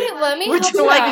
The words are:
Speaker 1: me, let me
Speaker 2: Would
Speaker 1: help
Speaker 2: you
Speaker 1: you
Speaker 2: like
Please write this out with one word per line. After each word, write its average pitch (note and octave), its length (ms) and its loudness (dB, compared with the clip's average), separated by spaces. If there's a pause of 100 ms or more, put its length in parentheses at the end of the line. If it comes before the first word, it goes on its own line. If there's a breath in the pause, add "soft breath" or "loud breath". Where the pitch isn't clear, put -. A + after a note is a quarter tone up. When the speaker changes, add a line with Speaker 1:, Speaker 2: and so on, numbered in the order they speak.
(140)
Speaker 1:
me, D4+ 80 -12
let C#4+ 160 0
me F#4 120 -4
Speaker 2:
Would F4 140 0
Speaker 1:
help F#4 100 0
Speaker 2:
you G4 80 0
Speaker 1:
you C#4+ 60 4
Speaker 2:
like C#4 140 4 (100)